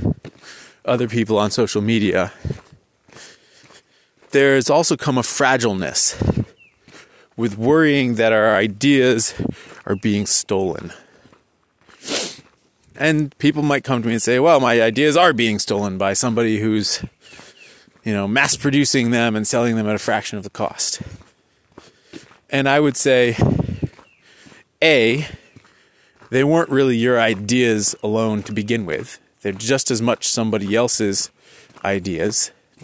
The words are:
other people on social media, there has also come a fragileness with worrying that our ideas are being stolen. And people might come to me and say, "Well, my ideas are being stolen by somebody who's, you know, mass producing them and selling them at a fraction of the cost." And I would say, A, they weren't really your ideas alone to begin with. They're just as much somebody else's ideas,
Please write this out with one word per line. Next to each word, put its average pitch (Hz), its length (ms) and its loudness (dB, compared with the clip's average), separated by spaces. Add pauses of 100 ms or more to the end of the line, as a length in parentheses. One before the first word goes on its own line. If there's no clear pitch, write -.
(840)
other 123 220 0
people 110 320 0
on 104 100 0
social 107 320 0
media, 101 500 0 (2000)
there 139 240 4
has 135 160 2
also 151 260 2
come 135 220 -2
a 123 40 2
fragileness 117 1200 0 (920)
with 110 220 -4
worrying 139 580 2
that 113 160 2
our 107 240 4
ideas 117 800 2 (540)
are 101 80 -2
being 101 320 -2
stolen. 92 680 -4 (2000)
And 151 440 0
people 147 240 0
might 143 200 0
come 123 200 -2
to 117 40 -4
me 113 60 0
and 113 80 -2
say, 123 180 2
"Well, 156 200 4
my 120 200 2
ideas 135 380 2
are 175 160 4
being 110 240 0
stolen 101 400 -2
by 98 160 0
somebody 110 460 0
who's, 107 440 -2 (1000)
you 110 100 -4
know, 101 140 -2
mass 135 280 0
producing 135 560 0
them 117 240 0
and 107 120 -2
selling 120 280 0
them 110 120 -2
at 107 80 -2
a 101 40 -6
fraction 107 380 -4
of 98 60 -10
the 98 60 -14
cost." - 520 -6 (1500)
And 139 200 0
I 143 100 4
would 147 160 2
say, 123 400 2 (1500)
A, 143 460 4 (1040)
they 127 140 2
weren't 165 260 2
really 135 260 2
your 120 240 2
ideas 113 800 2
alone 107 420 -2
to - 100 -12
begin 107 320 -4
with. 80 340 -8 (220)
They're 101 100 -4
just 113 400 -2
as 113 100 -2
much 117 280 -2
somebody 107 440 -2
else's 110 580 0 (520)
ideas, 98 680 -2 (320)